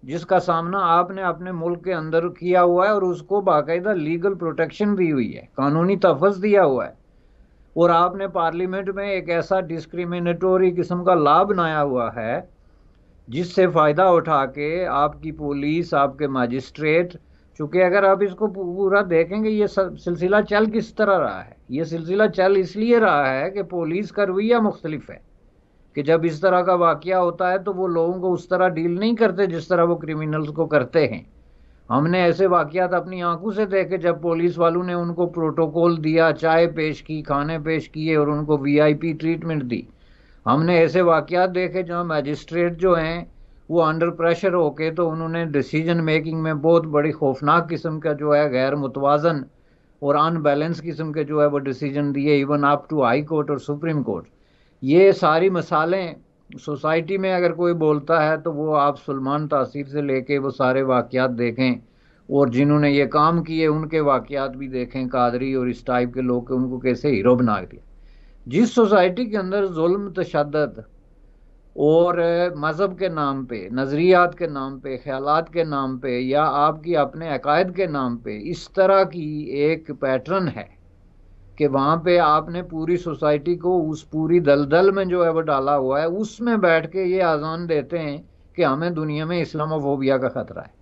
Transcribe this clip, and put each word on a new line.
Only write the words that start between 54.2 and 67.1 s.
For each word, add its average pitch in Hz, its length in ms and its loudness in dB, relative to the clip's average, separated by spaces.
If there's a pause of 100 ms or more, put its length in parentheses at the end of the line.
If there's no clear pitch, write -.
ये 180 300 6
सारी 175 360 2
मिसालें 170 640 -2 (420)
सोसाइटी 156 600 -4
में 185 160 -2
अगर 175 180 0
कोई 175 220 0
बोलता 156 460 2
है 156 220 0
तो 165 100 -4
वो 151 220 -4
आप 143 240 2
सलमान 143 500 -4
तासीर 143 380 -2
से 139 160 -6
लेके 139 360 -2
वो 139 120 -2
सारे 127 320 0
वाक़यात 127 480 0
देखें 123 520 -2 (500)
और 139 180 4
जिन्होंने 143 420 2
ये 143 140 2
काम 156 360 2
किए 160 260 -2
उनके 156 320 -2
वाक़यात 139 520 0
भी 135 160 -12
देखें, 127 400 -6
कादरी 123 480 0
और 123 140 -2
इस 113 160 -8
टाइप 123 280 -2
के 127 80 -6
लोग 123 260 -2
के 131 60 -4
उनको 127 260 -2
कैसे 127 300 -2
हीरो 123 260 4